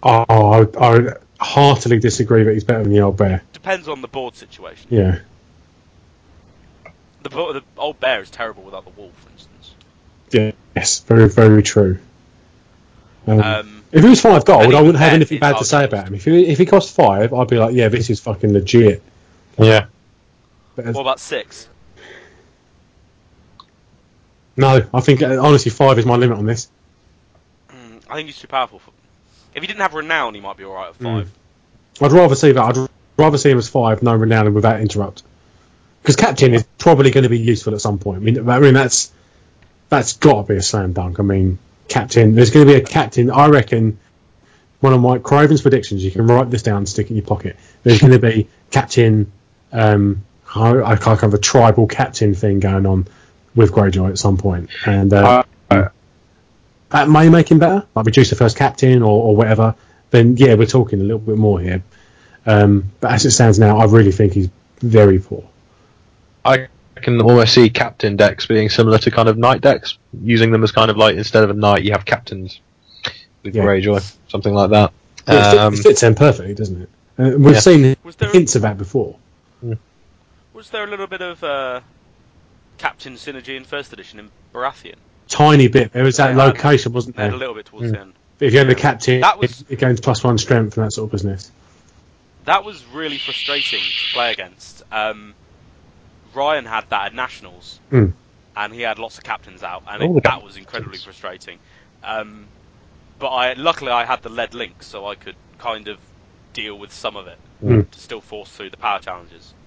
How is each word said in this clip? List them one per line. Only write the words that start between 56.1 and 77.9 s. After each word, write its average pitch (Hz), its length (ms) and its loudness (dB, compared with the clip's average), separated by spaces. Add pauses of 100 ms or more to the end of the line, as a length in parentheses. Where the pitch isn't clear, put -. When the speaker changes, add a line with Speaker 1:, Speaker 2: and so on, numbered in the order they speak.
Speaker 1:
that 147 180 0
may 151 220 6
make 165 200 4
him 160 100 4
better, 185 260 0 (100)
like 110 100 -2
reduce 123 240 2
the - 60 -4
first 113 220 0
captain 127 460 0
or, 107 200 2
or 110 140 2
whatever. 113 380 0 (360)
Then, 120 260 4
yeah, 123 180 6
we're 110 100 2
talking 110 340 -2
a 95 40 -4
little 107 160 -4
bit 107 180 -4
more 104 240 0
here. 90 200 -6 (640)
Um, 101 540 2
but 113 120 -4
as 107 140 0
it 123 60 2
stands 113 260 4
now, 107 200 4
I 113 80 4
really 107 260 4
think 95 220 0
he's 92 160 -4 (320)
very 107 380 4
poor. - 240 -14 (1040)
Speaker 3:
I 131 220 0 (280)
can 120 260 -2
almost 117 320 4
see 120 160 6
captain 113 480 -6
decks 104 300 0
being 110 220 0
similar 110 280 2
to - 140 0
kind 113 180 0
of 110 80 0
knight 123 240 0
decks, - 360 -2 (260)
using 113 280 2
them 110 120 0
as 107 80 0
kind 110 200 0
of 104 60 -4
like, 110 180 2
instead 110 280 0
of 101 80 0
a - 20 -4
knight, 104 300 0
you 104 100 -2
have 98 120 -4
captains - 540 -8 (840)
with 98 120 -10
Speaker 1:
Yeah. 104 80 -2
Speaker 3:
Greyjoy, 98 400 0 (240)
something 101 260 -6
like 101 180 0
that. 104 200 2 (360)
Speaker 1:
Yeah, 113 60 0 (140)
it 101 40 4
fit-, 104 80 6
Speaker 3:
Um, 104 160 2
Speaker 1:
it - 20 -6
fits 104 260 2
in 113 120 4
perfectly, 110 380 0
doesn't 95 280 -10
it? 92 80 -20 (280)
Uh, 131 200 0
we've 143 160 6
Speaker 3:
Yeah. 127 80 4
Speaker 1:
seen 139 420 4